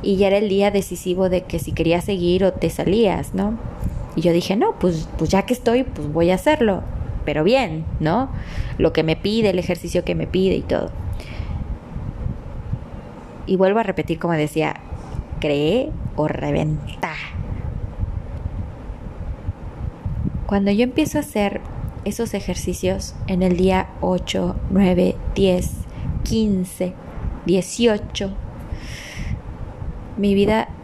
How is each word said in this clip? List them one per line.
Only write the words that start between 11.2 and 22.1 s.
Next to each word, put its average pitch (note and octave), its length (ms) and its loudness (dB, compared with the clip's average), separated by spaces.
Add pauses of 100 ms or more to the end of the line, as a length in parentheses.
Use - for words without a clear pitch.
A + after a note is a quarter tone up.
Y F#3 100 4
vuelvo F#3+ 220 4
a A3+ 40 2
repetir, E3+ 360 -2
como E3+ 140 0
decía, D3+ 420 0 (640)
cree D#3+ 520 2 (240)
o D3+ 120 2
reventa. D#3 840 -2 (3250)
Cuando G3+ 260 2
yo G#3+ 120 4
empiezo D4 340 0
a D4 40 2
hacer G#3 400 -2 (420)
esos G#3+ 320 -4